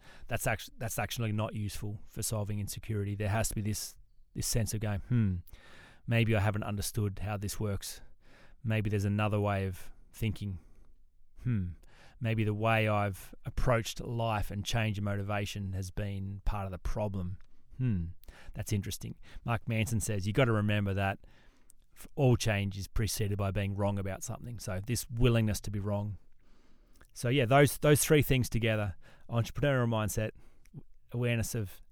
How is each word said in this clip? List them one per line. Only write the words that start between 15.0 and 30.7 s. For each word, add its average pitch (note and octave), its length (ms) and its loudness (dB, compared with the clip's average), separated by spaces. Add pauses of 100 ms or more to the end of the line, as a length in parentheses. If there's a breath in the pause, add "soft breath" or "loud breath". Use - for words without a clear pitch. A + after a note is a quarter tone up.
motivation G2+ 680 -2
has F#2 180 -4
been G2 540 -4
part G2+ 200 0
of F#2+ 60 -6
the F#2 60 -8
problem. G2 600 -2 (400)
Hmm, A2 260 2 (500 loud breath)
that's - 180 -8
interesting. G2+ 440 -4 (280 loud breath)
Mark A#2 240 -2
Manson A2+ 320 0
says, G2+ 280 -2
"You G#2+ 60 0
gotta B2+ 180 4
remember G#2 420 2
that G2 240 0 (800 soft breath)
f-, - 180 -14
all B2+ 200 6
change G2+ 420 0
is F#2+ 100 -6
preceded G#2 500 0
by G2 140 0
being G2+ 240 0
wrong G2+ 220 2
about F#2+ 260 -4
something." A#2 360 -8
So F#2+ 260 -4
this A#2 240 -2
willingness A2+ 520 6
to G#2 100 -4
be G#2 80 -4
wrong. G2+ 380 -2 (960 soft breath)
So - 160 -4
yeah, C3 160 4
those, C3+ 320 8
those D3 280 6
three D3+ 160 8
things B2+ 260 4
together, A2 480 0 (340 loud breath)
entrepreneurial A#2 580 2
mindset, A2 420 0 (840 soft breath)